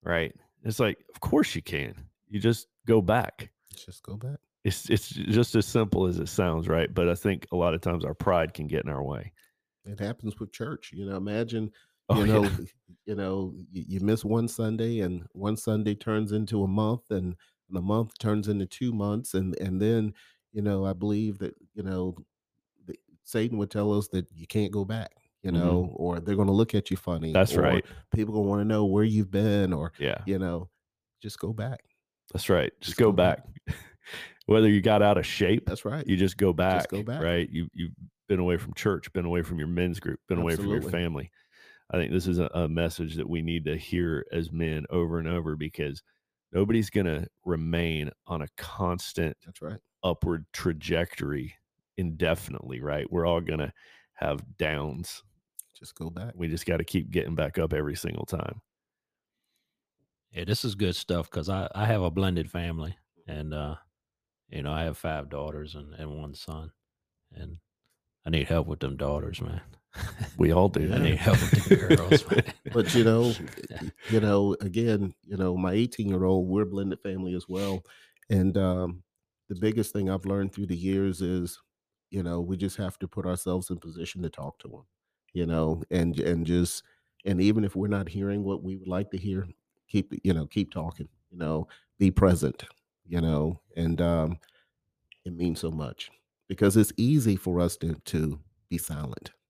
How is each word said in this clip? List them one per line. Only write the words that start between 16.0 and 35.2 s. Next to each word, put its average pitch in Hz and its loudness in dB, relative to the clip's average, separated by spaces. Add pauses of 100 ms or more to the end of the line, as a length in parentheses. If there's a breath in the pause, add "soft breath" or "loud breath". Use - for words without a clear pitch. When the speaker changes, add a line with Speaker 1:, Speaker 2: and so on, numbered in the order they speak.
Speaker 2:
into 107 0
a 95 2
month, 107 0
and, 90 -2 (340 soft breath)
and 92 -6
a - -2
month 107 0
turns 107 0
into 101 -2
two 123 -4
months. 104 -4
And, 92 -2
and 95 -2
then, 107 2 (400 soft breath)
you 107 -4
know, 98 0
I 98 -2
believe 104 -2
that, 101 -8 (180)
you 104 -12
know, 92 -4 (680)
the, - -12 (280)
Satan 113 -2
would 101 -2
tell 104 0
us 101 -2
that 92 -4
you 82 -18
can't 104 0
go 101 -2
back, 110 -8 (300)
you 92 -2
Speaker 1:
Mm-hmm. 87 4
Speaker 2:
know, 90 0
or 87 -2
they're 98 -2
gonna 98 4
look 110 4
at 101 0
you 92 -2
funny, 82 2
Speaker 1:
That's - 4
Speaker 2:
or - -
Speaker 1:
right. 65 4 (300 loud breath)
Speaker 2:
people 107 0
gonna 104 2
wanna 101 2
know 107 4
where 101 6
you've 107 2
been, 101 4
or, 78 -4
Speaker 1:
Yeah. 69 -2
Speaker 2:
you 95 -2
know, 90 -4 (520)
just 104 -12
go 113 -4
back. 110 -8 (500)
Speaker 1:
That's - -4
right. 85 4
Just - -8
Speaker 2:
Just 131 6
Speaker 1:
go 107 8
Speaker 2:
go 90 4
back. 90 6
Speaker 1:
back. - -18 (200)
<laughs> - -2 (720 loud breath)
Whether 110 8
you 104 6
got 104 6
out 101 6
of 87 -2